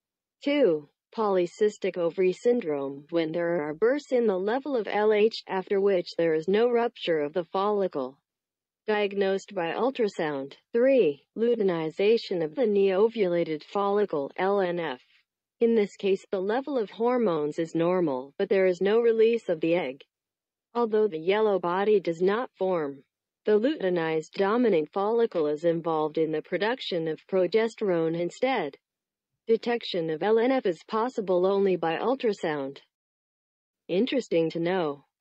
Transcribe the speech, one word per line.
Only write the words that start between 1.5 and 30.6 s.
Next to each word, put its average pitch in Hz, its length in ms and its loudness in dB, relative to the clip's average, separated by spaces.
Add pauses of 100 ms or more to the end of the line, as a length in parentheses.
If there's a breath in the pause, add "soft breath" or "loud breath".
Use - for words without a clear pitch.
ovary 180 340 0
syndrome, 147 800 -2
when 165 240 -2
there 170 340 -2
are 151 60 -6
bursts 254 400 -2
in 240 140 2
the 185 120 0
level 254 380 -2
of 202 100 -4
L 214 240 2
H 214 380 2
after 190 320 -2
which 190 260 0 (100)
there 165 180 2
is 156 120 -4
no 220 240 2
rupture 233 480 -2
of 147 140 -4
the 180 100 -2
follicle. 185 760 -4 (680)
Diagnosed 202 680 -2
by 165 160 -2
ultrasound. 185 840 -4 (180)
Three, 233 500 2 (140)
luteinization 196 1080 0
of 151 100 -6
the 254 120 0
neovulated 196 1000 2
follicle, 202 720 -2
L 196 240 0
N 175 180 0
F. 147 220 -6 (640)
In 233 120 4
this 208 220 2
case, 196 360 0
the 196 100 -2
level 262 360 -2
of 208 120 -4
hormones 190 720 0
is 165 160 -4
normal, 160 600 0
but 196 120 -2
there 190 160 4
is 185 160 2
no 208 180 2
release 226 480 2
of 165 140 -2
the 165 140 2
egg. 139 260 -4 (720)
Although 220 340 2
the 160 100 -6
yellow 196 420 2
body 190 420 2
does 165 200 -2
not 196 360 0
form, 156 440 -2 (440)
the 214 120 4
luteinized 180 760 0
dominant 196 580 2
follicle 208 560 0
is 147 160 -4
involved 160 540 0
in 160 160 0
the 151 80 -4
production 180 640 -4
of 156 240 -8
progesterone 180 880 0
instead. 175 560 -2 (720)
Detection 226 640 -2
of 156 140 -4
L 220 160 4
N 247 120 2
F 262 140 0